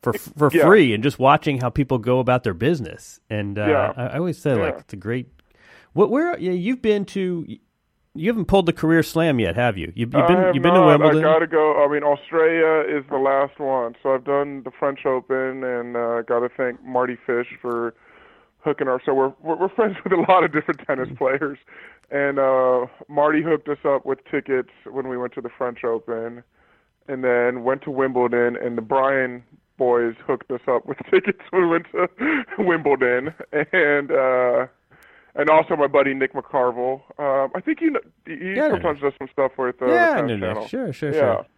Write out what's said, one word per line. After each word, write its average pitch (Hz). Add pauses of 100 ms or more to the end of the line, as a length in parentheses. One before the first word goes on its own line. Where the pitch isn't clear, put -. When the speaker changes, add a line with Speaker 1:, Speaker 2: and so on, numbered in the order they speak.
Speaker 1:
for, 120
f-, -
for 147
Speaker 2:
Yeah. 156
Speaker 1:
free 165
and 113
just 139
watching 143
how 123
people 131
go 123
about 123
their 101
business. 120
And, 104
uh, 104
Speaker 2:
Yeah. 139
Speaker 1:
I, 123
I 135
always 170
say, 143
like, 139
Speaker 2:
Yeah. -
Speaker 1:
it's -
a -
great, 120 (640)
what, 202
where, 320
yeah, 180
you've 208
been 208
to, 180 (680)
you 160
haven't 226
pulled 190
the 165
career 160
slam 160
yet, 107
have 120
you? 82
You, 117
you've 123
Speaker 2:
I 170
Speaker 1:
been, 180
Speaker 2:
have 185
Speaker 1:
you've 135
been 170
to 185
Speaker 2:
not. 180 (140)
Speaker 1:
Wimbledon? 156
Speaker 2:
I 156
gotta 160
go. 151
I 143
mean, 147
Australia 160 (160)
is 135
the 143
last 139
one. 131
So 135
I've 127
done 143
the 131
French 139
Open, 131
and, 120
uh, 117
gotta 120
thank 123
Marty 127 (100)
Fish 120 (120)
for 120 (680)
hooking 143
up. 127
So 147
we're, 135
we're, 160
we're 185
friends 208
<laughs> -
with 185
a 170
lot 180
of 151
different 151
tennis 131
Speaker 1:
Mm-hmm. 135
Speaker 2:
players, 139 (520)
and, 139
uh, 127 (220)
Marty 147
hooked 151
us 147
up 139
with 135 (100)
tickets 131 (200)
when 131
we 127
went 123
to 135
the 117
French 120
Open, 117 (680)
and 131
then 123
went 135
to 156
Wimbledon, 123
and 120
the 113
Bryan 131 (340)
boys 120 (120)
hooked -
us 123
up 123
with 143
<laughs> -
tickets 190 (100)
when 185
we 170
went 170
to 175 (520)
Wimbledon, 143 (380)
and, 147
uh, 127 (720)
and 147
also 160
my 147
buddy 139
Nick 135
McCarville. 127 (160)
Um, 135
I 185
think 311
you 320
kn-, -
he 185
Speaker 1:
Yeah, 285
I 302
know 240
Speaker 2:
sometimes 147
Speaker 1:
Nick. 139
Speaker 2:
does -
some 135
stuff 135
with, 127
uh, 127
Speaker 1:
Yeah, 127
Speaker 2:
the -
Speaker 1:
I 330
Speaker 2:
Tennis 135
Speaker 1:
know 117
Nick. 98 (140)
Speaker 2:
Channel. 107
Speaker 1:
Sure, 226
sure, 143
Speaker 2:
Yeah, 156
Speaker 1:
sure. 123 (120)